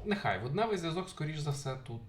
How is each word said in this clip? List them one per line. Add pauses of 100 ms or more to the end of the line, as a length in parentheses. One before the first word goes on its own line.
нехай,
водневий
зв'язок,
скоріш
за
все,
тут